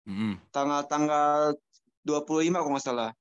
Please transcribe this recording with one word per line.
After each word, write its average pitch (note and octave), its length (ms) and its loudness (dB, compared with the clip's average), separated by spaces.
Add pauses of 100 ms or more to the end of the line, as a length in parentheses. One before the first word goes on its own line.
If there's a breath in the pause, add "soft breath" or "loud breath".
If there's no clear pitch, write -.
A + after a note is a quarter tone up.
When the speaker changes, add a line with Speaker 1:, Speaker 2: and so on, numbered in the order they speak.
Speaker 1:
Mm-mm. G2+ 320 -4 (160)
Speaker 2:
Tanggal-tanggal D3 1040 2 (480)
dua D3+ 160 0
puluh D#3 240 0
lima F3 160 2
kalau C#3 160 -2
nggak - 80 -8
salah. A#2 340 -2